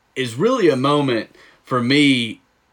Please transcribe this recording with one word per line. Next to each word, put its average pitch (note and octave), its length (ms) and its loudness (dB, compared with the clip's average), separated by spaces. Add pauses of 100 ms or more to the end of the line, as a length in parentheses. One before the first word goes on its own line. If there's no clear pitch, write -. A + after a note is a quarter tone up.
(140)
is B2 200 -6
really G#3 340 0
a C#3 80 2
moment C3 580 -2 (300)
for B2+ 180 -4
me, B2+ 600 0 (300)